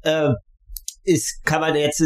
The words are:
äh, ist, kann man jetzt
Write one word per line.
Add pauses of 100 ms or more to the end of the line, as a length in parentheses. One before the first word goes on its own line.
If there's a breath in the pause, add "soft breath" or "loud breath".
äh, (720)
ist,
kann
man
jetzt